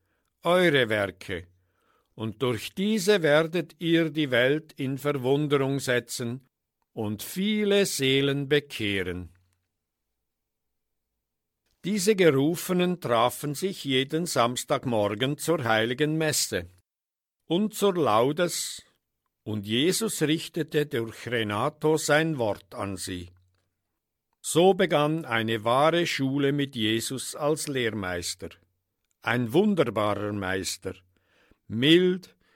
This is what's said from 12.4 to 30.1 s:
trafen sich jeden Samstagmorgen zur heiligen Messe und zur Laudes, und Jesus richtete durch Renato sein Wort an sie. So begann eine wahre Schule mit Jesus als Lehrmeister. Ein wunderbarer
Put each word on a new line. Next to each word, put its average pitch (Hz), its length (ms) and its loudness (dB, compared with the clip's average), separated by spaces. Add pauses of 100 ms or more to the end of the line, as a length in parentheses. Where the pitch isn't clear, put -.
trafen 123 560 0
sich 185 300 -6
jeden 139 400 0
Samstagmorgen 123 1120 0
zur 160 280 -2
heiligen 123 520 0
Messe 123 540 -2 (760)
und 196 300 -2
zur 202 200 2
Laudes, 151 920 0 (580)
und 104 220 -6
Jesus 165 560 0
richtete 156 640 -2
durch 117 400 -6
Renato 120 680 0
sein 151 420 0
Wort 110 380 -4
an 98 200 -6
sie. 90 340 -10 (1120)
So 180 320 4
begann 160 520 0
eine 113 400 -2
wahre 151 420 2
Schule 139 460 -2
mit 143 240 -4
Jesus 113 580 -2
als 156 320 -2
Lehrmeister. 104 840 -4 (680)
Ein 117 320 -2
wunderbarer 110 800 2